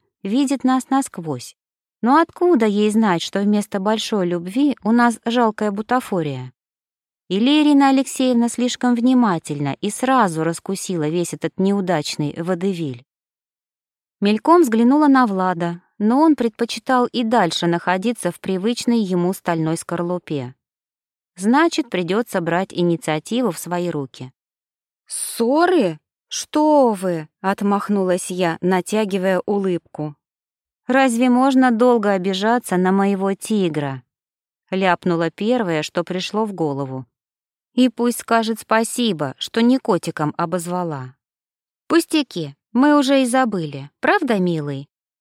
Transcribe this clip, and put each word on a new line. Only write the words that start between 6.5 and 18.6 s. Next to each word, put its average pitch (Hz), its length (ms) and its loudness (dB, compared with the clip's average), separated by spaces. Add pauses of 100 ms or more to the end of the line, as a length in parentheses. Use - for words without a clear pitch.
Или 254 320 4
Ирина 277 260 6
Алексеевна 254 640 2
слишком 247 440 -2
внимательна 202 840 0
и 196 80 -4
сразу 208 560 0
раскусила 170 640 -4
весь 170 240 -4
этот - 260 -8
неудачный 185 800 -2
водевиль? 170 640 -4 (1200)
Мельком 220 400 4
взглянула 254 480 4
на 262 180 4
Влада, 180 540 -2 (160)
но 226 240 2
он 311 160 4
предпочитал 240 720 -2
и 233 180 -4
дальше 208 420 0
находиться 185 640 -2
в - 100 -12
привычной 226 600 -2